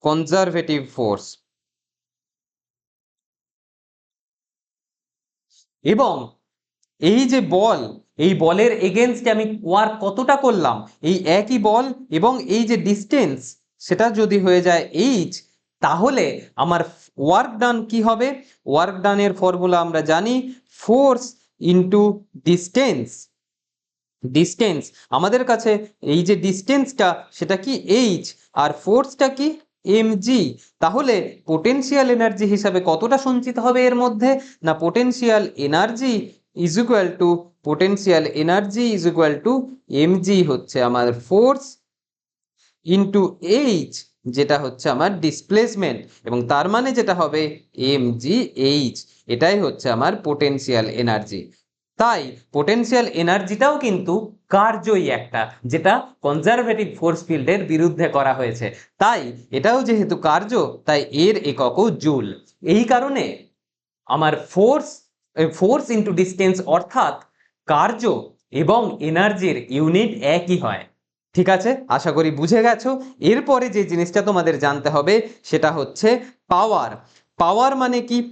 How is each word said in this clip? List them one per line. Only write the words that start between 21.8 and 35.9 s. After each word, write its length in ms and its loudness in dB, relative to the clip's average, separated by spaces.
distance। 640 0
ডিস্টেন্স 460 0
আমাদের 340 2
কাছে 220 2
এই 160 2
যে 60 6
ডিস্টেন্সটা 640 0
সেটা 260 -2
কি 80 -6
এইচ, 240 0
আর 80 2
ফোর্সটা 460 2
কি 100 0
এমজি। 440 2
তাহলে 320 0
পোটেনশিয়াল 680 0
এনার্জি 380 0
হিসাবে 260 0
কতটা 360 0
সঞ্চিত 380 -2
হবে 240 2
এর 140 0
মধ্যে? 280 0
না, 60 2
potential 580 2
energy 480 0